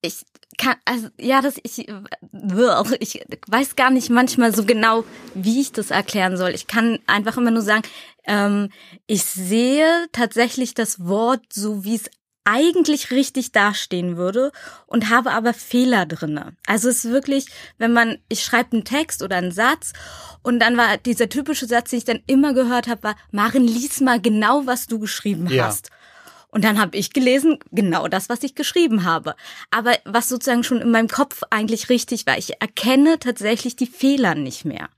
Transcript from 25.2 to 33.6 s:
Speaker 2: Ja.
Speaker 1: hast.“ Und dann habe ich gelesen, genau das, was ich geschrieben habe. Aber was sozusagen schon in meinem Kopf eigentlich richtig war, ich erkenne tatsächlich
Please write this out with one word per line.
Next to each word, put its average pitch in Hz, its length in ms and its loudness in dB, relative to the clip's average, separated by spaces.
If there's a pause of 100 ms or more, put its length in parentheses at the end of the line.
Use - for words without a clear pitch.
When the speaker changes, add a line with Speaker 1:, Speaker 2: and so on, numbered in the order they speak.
Speaker 2:
Ja. 127 160 2
Speaker 1:
hast.“ 107 240 -6 (600)
Und 208 140 0
dann 214 160 4
habe 196 160 -2
ich 196 160 -4
gelesen, 269 460 4 (140)
genau 175 360 0
das, 190 220 -2
was 240 120 -4
ich 277 120 -8
geschrieben 277 500 2
habe. 165 300 -2 (360)
Aber 233 240 2 (120)
was 220 240 -2
sozusagen 240 340 0
schon 240 160 0
in 233 100 0
meinem 226 180 4
Kopf - 420 -2
eigentlich 220 400 -2
richtig 240 360 0
war, 131 120 2
ich - 240 -8
erkenne 269 560 4
tatsächlich 233 580 -4